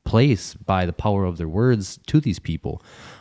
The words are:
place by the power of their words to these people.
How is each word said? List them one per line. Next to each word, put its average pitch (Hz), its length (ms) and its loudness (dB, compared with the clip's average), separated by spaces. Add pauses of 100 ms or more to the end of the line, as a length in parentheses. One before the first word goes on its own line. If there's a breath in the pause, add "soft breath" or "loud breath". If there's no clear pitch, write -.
place 120 500 2
by 92 320 -2
the 85 80 -4
power 98 320 0
of 85 120 -2
their 82 100 -4
words 104 580 0
to 151 160 4
these 101 180 -2
people. - 420 -6 (400 loud breath)